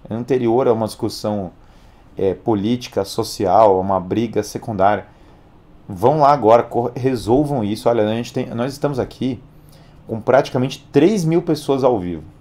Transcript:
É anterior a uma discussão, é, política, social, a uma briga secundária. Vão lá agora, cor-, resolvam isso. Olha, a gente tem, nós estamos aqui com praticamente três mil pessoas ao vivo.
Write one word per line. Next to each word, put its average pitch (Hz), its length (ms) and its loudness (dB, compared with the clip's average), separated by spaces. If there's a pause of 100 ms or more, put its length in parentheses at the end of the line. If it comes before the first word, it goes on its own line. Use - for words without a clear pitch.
É 110 40 -10
anterior 123 540 0
a 120 60 4
uma 110 140 -2
discussão, 104 640 -6 (680)
é, 95 160 0
política, 110 720 -2
social, 104 720 2
a - 20 0
uma 95 200 -2
briga 104 420 -2
secundária. 101 640 -2 (840)
Vão 110 320 0
lá 143 120 6
agora, 117 320 6
cor-, 117 320 -4
resolvam 127 680 0
isso. 104 240 -4
Olha, 117 160 4
a 107 120 0
gente 117 180 -8
tem, 135 140 -6
nós 123 260 -6
estamos 143 240 -4
aqui 123 440 -6 (680)
com 113 120 -8
praticamente 127 720 0
três 180 320 4
mil 165 180 2
pessoas 151 420 -2
ao 127 160 2
vivo. 87 240 -6 (180)